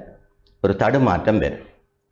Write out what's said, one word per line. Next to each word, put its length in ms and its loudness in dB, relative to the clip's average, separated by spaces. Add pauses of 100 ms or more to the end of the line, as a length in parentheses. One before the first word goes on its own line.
(600)
ஒரு 160 0
தடுமாற்றம் 640 2
வரும். 280 -4 (440)